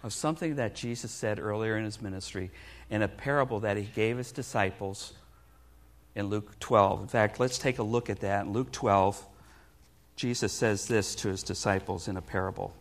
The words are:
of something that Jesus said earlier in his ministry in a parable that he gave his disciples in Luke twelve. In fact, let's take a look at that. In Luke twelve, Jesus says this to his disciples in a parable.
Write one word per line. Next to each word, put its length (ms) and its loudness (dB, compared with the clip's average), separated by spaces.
of 100 -6
something 440 -2
that 180 -2
Jesus 360 -6
said 280 -2
earlier 360 -2
in 100 -2
his 160 -8
ministry 500 -8
in 100 2
a 60 2
parable 540 0
that 160 2
he 60 -2
gave 340 0
his 140 -8
disciples 800 -4
in 140 -4
Luke 320 -6
twelve. 420 6
In 60 -10
fact, 320 2
let's 180 2
take 220 0
a 40 0
look 260 0
at 100 -2
that. 260 0
In 80 -4
Luke 180 0
twelve, 520 4
Jesus 380 -2
says 340 2
this 280 2
to 140 -4
his 120 -2
disciples 680 -2
in 80 -4
a 60 -6
parable. 600 -4